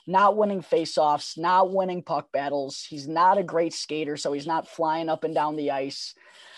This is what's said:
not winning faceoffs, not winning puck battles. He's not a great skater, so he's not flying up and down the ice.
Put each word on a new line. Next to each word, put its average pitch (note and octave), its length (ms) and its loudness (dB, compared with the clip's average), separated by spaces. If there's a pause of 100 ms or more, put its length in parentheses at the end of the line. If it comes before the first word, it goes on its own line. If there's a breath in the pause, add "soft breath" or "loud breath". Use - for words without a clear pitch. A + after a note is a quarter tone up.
not G3 300 4
winning G3+ 260 0
faceoffs, D#3 760 0
not F#3 340 4
winning F3+ 300 -2
puck D3+ 280 -6
battles. C#3 580 -4
He's C#3+ 200 -12
not F3+ 300 4
a G3 40 2
great E3 300 0
skater, D3+ 440 -6
so C#3+ 160 -4
he's C#3+ 140 -6
not D#3+ 220 -2
flying D#3+ 400 -2
up D#3+ 160 -2
and D#3+ 100 -2
down D#3 220 0
the C#3+ 140 -2
ice. C#3 440 -6 (440 loud breath)